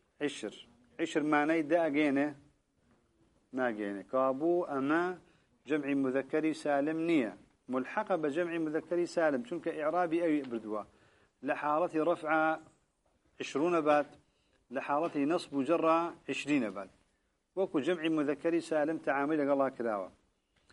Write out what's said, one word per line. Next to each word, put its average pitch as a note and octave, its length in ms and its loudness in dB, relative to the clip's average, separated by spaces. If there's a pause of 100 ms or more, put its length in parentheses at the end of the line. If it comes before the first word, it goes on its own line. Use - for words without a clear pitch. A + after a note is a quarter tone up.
(220)
عشر. B2 460 -6 (320)
عشر D#3+ 240 0
معنى D3+ 380 4
دا E3 240 2
أجينه؟ C#3+ 500 2 (1160)
ناجينه. G#2+ 500 -2 (100)
كابو C3+ 520 2
أما D#3 560 -2 (480)
جمع C#3+ 200 0
مذكر C#3 640 0
سالم D3 540 0
نية. A#2+ 300 2 (320)
ملحقة F#3 460 -2
بجمع E3 420 -2
مذكر E3 480 -2
سالم. D3+ 380 2
چونك E3+ 240 -8
إعرابي E3 580 0
أي D3+ 160 2
بردوا. A2 420 -6 (600)
لحالة D3+ 520 0
رفع D#3+ 640 2 (800)
عشرون D#3+ 420 0
بات. D3 260 4 (640)
لحالة D3 540 -2
نصب D3+ 380 -2
جرى D#3+ 500 2 (160)
عشرين C#3 400 0
بات. F#2+ 200 -10 (680)
وكو F#3 240 0
جمع D#3 280 -2
مذكر D#3 520 0
سالم D#3 380 0
تعامل D3 440 0
الله C#3 280 2
كراوة. G#2+ 420 -4 (600)